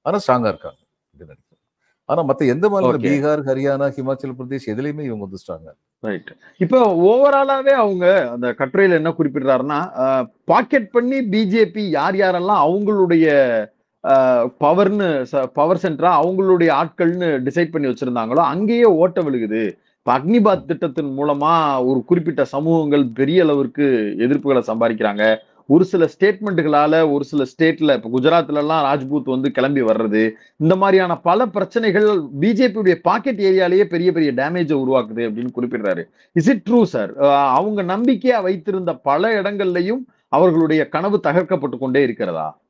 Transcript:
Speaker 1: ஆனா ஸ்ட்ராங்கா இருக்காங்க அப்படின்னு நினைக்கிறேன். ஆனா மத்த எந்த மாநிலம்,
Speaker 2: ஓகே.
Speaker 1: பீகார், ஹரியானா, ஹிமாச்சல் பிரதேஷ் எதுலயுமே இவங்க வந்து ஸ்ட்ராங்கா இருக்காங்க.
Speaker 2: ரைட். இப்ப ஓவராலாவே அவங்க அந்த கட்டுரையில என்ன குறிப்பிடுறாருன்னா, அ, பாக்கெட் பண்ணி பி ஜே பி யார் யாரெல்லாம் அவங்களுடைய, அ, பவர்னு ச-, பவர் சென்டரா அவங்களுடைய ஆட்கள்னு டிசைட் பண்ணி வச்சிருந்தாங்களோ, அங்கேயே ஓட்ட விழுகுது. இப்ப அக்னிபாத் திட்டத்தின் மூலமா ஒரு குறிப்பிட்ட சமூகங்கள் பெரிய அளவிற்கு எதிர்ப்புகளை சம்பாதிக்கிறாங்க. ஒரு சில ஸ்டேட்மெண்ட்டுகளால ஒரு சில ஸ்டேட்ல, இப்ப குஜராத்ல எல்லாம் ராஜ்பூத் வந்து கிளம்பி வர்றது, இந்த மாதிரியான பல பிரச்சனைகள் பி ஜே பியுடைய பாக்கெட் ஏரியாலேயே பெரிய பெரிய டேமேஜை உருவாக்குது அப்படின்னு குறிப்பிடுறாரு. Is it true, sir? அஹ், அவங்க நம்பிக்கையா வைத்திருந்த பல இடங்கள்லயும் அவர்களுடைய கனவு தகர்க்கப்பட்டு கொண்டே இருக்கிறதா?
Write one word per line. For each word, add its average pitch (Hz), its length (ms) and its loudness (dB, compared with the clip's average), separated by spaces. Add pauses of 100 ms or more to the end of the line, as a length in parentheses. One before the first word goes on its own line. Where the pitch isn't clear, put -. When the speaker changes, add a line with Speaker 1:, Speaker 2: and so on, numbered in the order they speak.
Speaker 1:
ஆனா 180 160 -4
ஸ்ட்ராங்கா 123 320 0
இருக்காங்க - 300 -8
அப்படின்னு - 400 -20
நினைக்கிறேன். 73 260 -20 (600)
ஆனா 160 200 -2
மத்த 135 120 -2
எந்த 151 320 0
மாநிலம், 185 320 0
Speaker 2:
ஓகே. 117 40 -8
Speaker 1:
பீகார், 143 440 -2
ஹரியானா, 139 400 -2
ஹிமாச்சல் 135 500 -8
பிரதேஷ் 131 280 -10
எதுலயுமே 139 340 -6
இவங்க 127 160 -8
வந்து 98 200 -12
ஸ்ட்ராங்கா - 100 -18
இருக்காங்க. 80 300 -16 (240)
Speaker 2:
ரைட். 104 360 -10 (220)
இப்ப 208 360 2
ஓவராலாவே 269 760 2
அவங்க 190 640 2
அந்த 120 280 -4
கட்டுரையில 185 320 2
என்ன 165 200 0
குறிப்பிடுறாருன்னா, 143 880 -2
அ, 131 300 0 (160)
பாக்கெட் 226 460 0
பண்ணி 254 320 -2
பி 214 240 0
ஜே 208 240 2
பி 208 180 -6
யார் 156 260 0
யாரெல்லாம் 185 520 2
அவங்களுடைய, 185 580 2 (800)
அ, 127 400 4 (160)
பவர்னு 175 720 0
ச-, 135 140 -2
பவர் 156 300 0
சென்டரா 170 340 -2
அவங்களுடைய 180 580 2
ஆட்கள்னு 165 720 -2
டிசைட் 151 280 -2
பண்ணி 147 180 -4
வச்சிருந்தாங்களோ, 120 500 -4
அங்கேயே 202 460 0
ஓட்ட 180 380 2
விழுகுது. 113 560 -4 (200)
இப்ப 123 200 0
அக்னிபாத் 196 460 2
திட்டத்தின் 147 540 -6
மூலமா 147 680 0
ஒரு 127 180 0
குறிப்பிட்ட 156 400 0
சமூகங்கள் 147 640 0
பெரிய 135 360 2
அளவிற்கு 139 760 0
எதிர்ப்புகளை 127 440 0
சம்பாதிக்கிறாங்க. 110 760 0 (300)
ஒரு 165 180 6
சில 170 340 0
ஸ்டேட்மெண்ட்டுகளால 160 920 2
ஒரு 143 120 -2
சில 143 180 -2
ஸ்டேட்ல, 147 640 0
இப்ப 120 160 -2
குஜராத்ல 151 340 2
எல்லாம் 151 300 0
ராஜ்பூத் 135 400 -2
வந்து 131 260 -2
கிளம்பி 135 320 -2
வர்றது, 110 480 0 (260)
இந்த 165 200 2
மாதிரியான 185 440 0
பல 196 260 0
பிரச்சனைகள் 208 760 0 (200)
பி 208 120 2
ஜே 214 160 2
பியுடைய 190 260 0
பாக்கெட் 196 460 -2
ஏரியாலேயே 190 440 2
பெரிய 175 280 0
பெரிய 156 200 0
டேமேஜை 151 540 -2
உருவாக்குது 123 320 -2
அப்படின்னு 117 380 -4
குறிப்பிடுறாரு. 113 480 -4 (360)
Is 180 120 2
it 202 180 -4
true, 233 220 4
sir? 104 220 -4
அஹ், 139 340 2
அவங்க 196 340 0
நம்பிக்கையா 220 600 0
வைத்திருந்த 185 520 -4
பல 196 480 -2
இடங்கள்லயும் 196 600 -4 (240)
அவர்களுடைய 160 600 2
கனவு 202 340 -2
தகர்க்கப்பட்டு 147 560 -2
கொண்டே 131 240 0
இருக்கிறதா? 90 680 -4